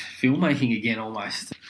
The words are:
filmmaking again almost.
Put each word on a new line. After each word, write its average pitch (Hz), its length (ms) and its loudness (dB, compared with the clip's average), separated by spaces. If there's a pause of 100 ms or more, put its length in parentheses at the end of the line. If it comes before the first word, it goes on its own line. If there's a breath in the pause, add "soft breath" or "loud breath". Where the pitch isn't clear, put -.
(220)
filmmaking 135 560 4
again 110 220 -2
almost. 110 520 -8 (180 loud breath)